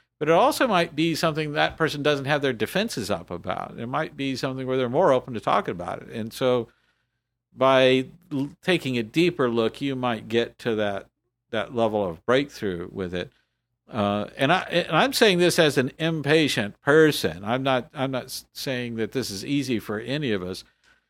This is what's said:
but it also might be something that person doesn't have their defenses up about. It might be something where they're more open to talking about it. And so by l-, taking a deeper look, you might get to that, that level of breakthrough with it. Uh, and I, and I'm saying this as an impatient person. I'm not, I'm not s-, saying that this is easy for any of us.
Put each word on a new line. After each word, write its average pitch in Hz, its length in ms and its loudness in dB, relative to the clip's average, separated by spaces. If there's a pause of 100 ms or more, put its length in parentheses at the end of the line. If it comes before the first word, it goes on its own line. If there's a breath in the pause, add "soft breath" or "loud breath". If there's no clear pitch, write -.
(200)
but 151 100 0
it 165 40 6
also 262 340 4
might 170 280 0
be 160 200 0
something 156 380 -2
that 156 240 0
person 147 260 -2
doesn't 139 220 0
have 143 180 0
their 135 100 0
defenses 117 560 -4
up 90 220 -4
about. 87 480 -6
It 117 80 -8
might 151 280 -6
be 139 200 -4
something 131 320 -6
where 131 100 0
they're 127 120 0
more 151 220 4
open 127 220 2
to 107 60 -6
talking 175 320 0
about 90 320 -8
it. - 60 -18
And 113 220 -8
so 123 360 0 (880)
by 131 500 6 (260)
l-, 143 180 -4 (120)
taking 139 360 0
a 117 60 -2
deeper 147 460 2
look, 113 320 0
you 139 140 -4
might 120 320 -4
get 117 320 -2
to 117 160 -2
that, 101 320 -2 (420)
that 110 240 -4
level 107 340 2
of 85 180 -8
breakthrough 110 640 -2
with 90 220 -8
it. 87 180 -6 (580)
Uh, 101 360 -2 (120)
and 139 140 0
I, 185 120 2
and - 340 -2
I'm 214 160 2
saying 202 240 4
this 175 220 4
as 151 180 4
an 127 220 0
impatient 147 800 0
person. 143 640 4
I'm 123 200 -2
not, 131 300 0
I'm 135 180 -4
not 123 140 -6
s-, - 280 -12
saying 123 420 -6
that 110 160 -4
this 120 180 -4
is 101 160 -10
easy 131 340 -2
for 104 200 -6
any 131 320 -4
of 98 100 0
us. 92 220 -8 (460)